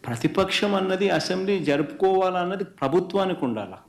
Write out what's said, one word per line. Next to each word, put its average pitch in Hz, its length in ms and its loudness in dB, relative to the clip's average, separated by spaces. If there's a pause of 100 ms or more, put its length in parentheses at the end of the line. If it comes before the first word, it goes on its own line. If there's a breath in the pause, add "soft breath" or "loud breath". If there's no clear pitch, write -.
ప్రతిపక్షం 190 680 0
అన్నది 190 340 0
అసెంబ్లీ 185 500 0
జరుపుకోవాలన్నది 180 1040 2
ప్రభుత్వానికి 180 840 0
ఉండాలా. 104 440 -6